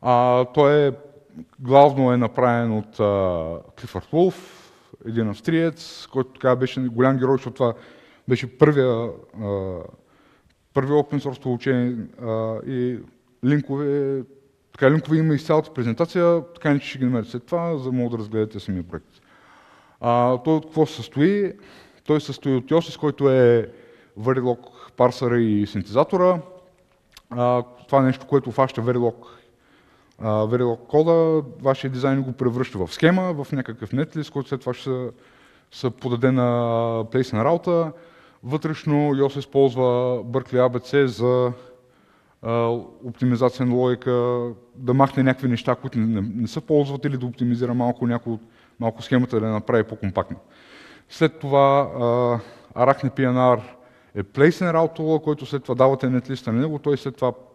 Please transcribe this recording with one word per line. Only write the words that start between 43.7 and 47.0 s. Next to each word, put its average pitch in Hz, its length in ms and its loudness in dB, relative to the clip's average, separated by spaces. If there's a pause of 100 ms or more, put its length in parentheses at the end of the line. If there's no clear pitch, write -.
логика, 123 640 0 (340)
да 127 180 -2
махне 135 300 4
някакви 131 240 0
неща, 123 280 -2
които 127 240 -8
не, 110 220 -2
не, 104 140 -4
не 117 120 -4
се - 140 -8
ползват, 143 440 -2